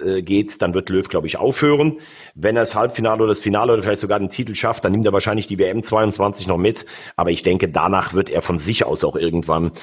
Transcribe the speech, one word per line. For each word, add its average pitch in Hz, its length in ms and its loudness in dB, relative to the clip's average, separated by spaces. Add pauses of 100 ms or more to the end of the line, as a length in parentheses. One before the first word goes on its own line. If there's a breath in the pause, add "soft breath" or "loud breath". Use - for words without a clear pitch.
äh, 95 160 0
geht, 101 400 0
dann 90 140 0
wird 92 160 -2
Löw, 95 160 0
glaub 80 180 -2
ich, 82 120 -4
aufhören. 147 600 2 (380 loud breath)
Wenn 107 220 0
er 117 40 4
das 101 140 2
Halbfinale 110 480 0
oder 110 60 4
das 101 100 2
Finale 107 340 2
oder 110 80 2
vielleicht 101 200 -2
sogar 101 180 0
den 98 100 -2
Titel 117 240 -6
schafft, 113 320 -2
dann 92 60 2
nimmt 107 160 2
er 95 60 2
wahrscheinlich 104 340 0
die 101 100 -6
W 98 60 2
M 95 180 0
zweiundzwanzig 104 640 0
noch 90 120 0
mit. 104 280 0 (300 loud breath)
Aber 87 160 2
ich 82 100 -2
denke, 92 280 2
danach 87 440 0
wird 95 160 0
er 85 140 -2
von 87 160 -2
sich 95 260 0
aus 76 180 -2
auch 73 120 0
irgendwann, 82 560 0 (120)